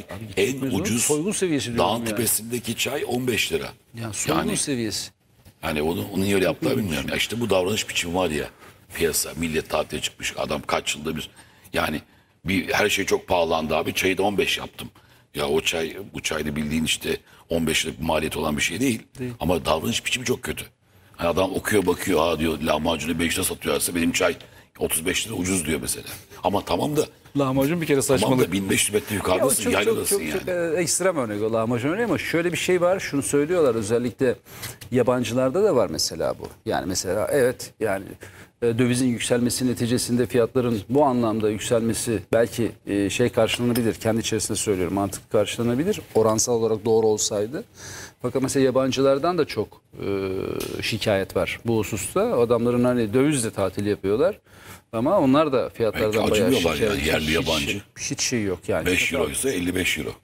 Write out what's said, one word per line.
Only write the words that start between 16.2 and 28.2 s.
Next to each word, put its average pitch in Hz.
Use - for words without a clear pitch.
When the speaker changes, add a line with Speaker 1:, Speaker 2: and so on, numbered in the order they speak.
Speaker 2:
çayda 76
bildiğin 76
işte -
on 82
beş 80
lira 78
bir 78
maliyet 78
olan 78
bir 69
şey 85
değil. 123
Speaker 1:
Değil. 127
Speaker 2:
Ama 82
davranış 80
biçimi -
çok -
kötü. -
Hani 87
adam 92
okuyor, 95
bakıyor, 87
"Aa," 82
diyor, 80
"lahmacunu 78
beş 82
lira 95
satıyorlarsa 80
benim 85
çay -
otuz -
beş -
lira 110
ucuz," 90
diyor 76
mesela. -
Ama 95
tamam 147
da 113
Speaker 1:
Lahmacun 139
bir 160
kere 143
Speaker 2:
tamam 127